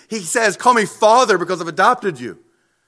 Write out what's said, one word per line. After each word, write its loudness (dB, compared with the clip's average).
He -8
says, -2
"Call 2
me 2
Father 4
because -4
I've -8
adopted 0
you." -12